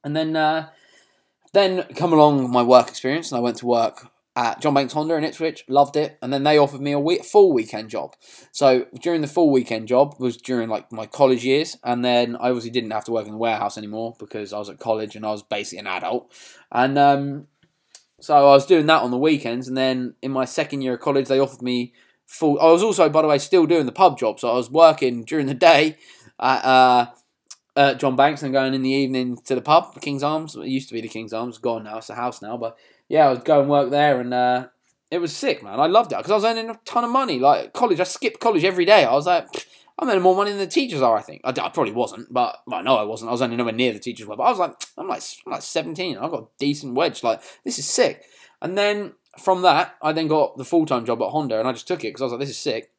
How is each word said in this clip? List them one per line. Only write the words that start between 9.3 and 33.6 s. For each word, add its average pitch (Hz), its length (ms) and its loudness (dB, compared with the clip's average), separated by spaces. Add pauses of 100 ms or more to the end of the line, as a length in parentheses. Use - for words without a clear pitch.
weekend 117 380 0
job 135 320 2
was 123 180 -4
during, 117 320 -6
like, 107 220 -8
my 110 160 -12
college 131 360 2
years, 143 400 -2
and 123 220 -4
then 120 300 0
I 123 140 -4
obviously 117 220 -4
didn't 113 200 -4
have 107 140 -6
to 117 60 -8
work 110 140 -4
in 107 60 -16
the 107 60 -14
warehouse 113 400 -4
anymore 110 420 -10
because 104 340 -12
I 104 60 -8
was 101 100 -12
at 92 100 -20
college 110 360 -4
and 107 100 -12
I 107 60 -4
was 104 120 -8
basically 104 360 -8
an 104 80 -12
adult. 92 440 -6 (400)
And, 135 260 0
um, 143 500 2 (720)
so - 160 -2
I 139 180 8
was 139 120 6
doing 160 220 4
that 160 140 4
on 123 100 -4
the 123 60 -2
weekends, 127 500 -2
and 131 100 -6
then 127 440 -2
in 131 100 -6
my 131 140 0
second 139 360 -4
year 131 120 -4
of 120 80 -8
college, 139 260 0
they 135 120 0
offered 135 220 -4
me 123 320 -4 (320)
full. 147 340 -2
I 165 120 6
was 175 120 4
also, 190 260 2
by 156 120 2
the 156 60 2
way, 147 100 4
still 170 280 2
doing 156 200 2
the 120 60 -6
pub 175 260 4
job, 110 220 -4
so 120 100 -2
I 117 60 2
was 120 140 -4
working 139 540 4
during 147 240 -4
the 135 60 -4
day 156 440 4 (420)
at, 127 260 0
uh, 127 460 4 (640)
at 139 240 4
John 135 160 0
Banks 143 260 2
and 135 120 -6
going 135 200 0
in 131 80 -4
the 131 80 -2
evening 131 560 -2
to 135 100 -2
the 123 60 -4
pub, 165 320 2
the - 60 -20
King's 143 240 -6
Arms. 156 320 -4
It 92 120 -10
used 135 200 -4
to - 60 -16
be 113 80 -6
the 113 60 -12
King's 113 260 -12
Arms, 113 240 -8
gone 113 260 -4
now, 107 140 -12
it's 113 120 -16
a 110 60 -12
house 123 260 -8
now, 110 140 -10
but 117 220 -10 (320)
yeah, 151 180 4
I 135 60 4
would 123 100 -8
go 151 160 4
and 139 100 2